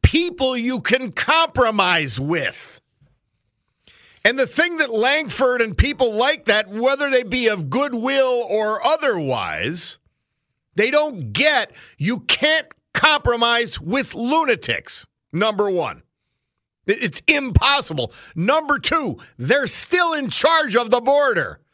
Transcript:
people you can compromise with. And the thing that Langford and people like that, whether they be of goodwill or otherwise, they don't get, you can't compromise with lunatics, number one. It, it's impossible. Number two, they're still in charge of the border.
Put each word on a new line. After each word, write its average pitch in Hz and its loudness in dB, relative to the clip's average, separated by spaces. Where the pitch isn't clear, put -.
people 311 2
you 247 -2
can 254 0
compromise 208 2
with. 143 -4
And 240 2
the 269 2
thing 339 0
that 285 0
Langford 247 0
and 220 -8
people 262 2
like 269 0
that, 208 0
whether 269 0
they 254 2
be 240 0
of 180 -2
goodwill 254 0
or 214 0
otherwise, 143 -2
they 226 0
don't 254 -2
get, 269 2
you 196 -2
can't 311 0
compromise 240 2
with 202 -4
lunatics, 240 -2
number 208 0
one. 160 -4
It, 220 0
it's - -6
impossible. 262 0
Number 277 0
two, 254 -2
they're 233 0
still 349 0
in 277 -4
charge 302 2
of 233 2
the 240 2
border. 233 0